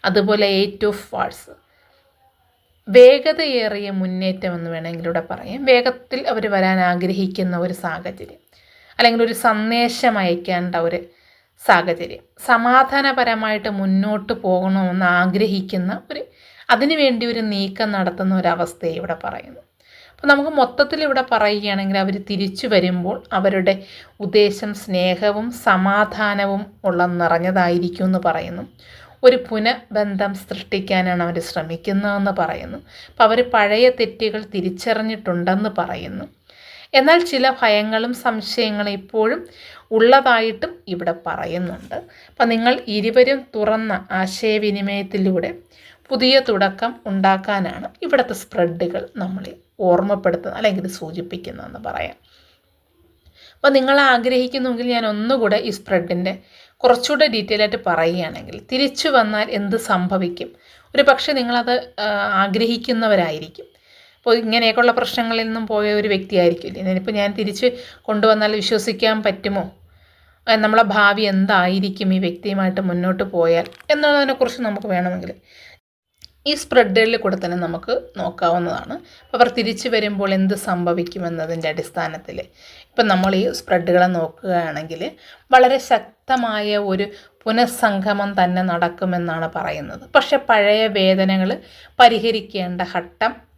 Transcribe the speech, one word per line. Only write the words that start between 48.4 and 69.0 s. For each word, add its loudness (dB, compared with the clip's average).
നമ്മളെ -8
ഓർമ്മപ്പെടുത്തുന്നത് 0
അല്ലെങ്കിൽ -2
സൂചിപ്പിക്കുന്നതെന്ന് -12
പറയാം. -8
അപ്പം 2
നിങ്ങൾ 4
ആഗ്രഹിക്കുന്നുവെങ്കിൽ 0
ഞാൻ 0
ഒന്നുകൂടെ 0
ഈ -2
സ്പ്രെഡിൻ്റെ -4
കുറച്ചുകൂടെ 4
ഡീറ്റെയിൽ 0
ആയിട്ട് 0
പറയുകയാണെങ്കിൽ, -2
തിരിച്ചു 0
വന്നാൽ 2
എന്ത് -2
സംഭവിക്കും? -2
ഒരു 4
പക്ഷേ 4
നിങ്ങളത്, -2
ആ, -2
ആഗ്രഹിക്കുന്നവരായിരിക്കും. 0
അപ്പോൾ 2
ഇങ്ങനെയൊക്കെയുള്ള 2
പ്രശ്നങ്ങളിൽ -2
നിന്നും -4
പോയ 0
ഒരു 0
വ്യക്തിയായിരിക്കില്ലേ. 0
ഇനിയിപ്പോൾ -2
ഞാൻ -2
തിരിച്ച് -2
കൊണ്ടുവന്നാൽ 2
വിശ്വസിക്കാൻ 0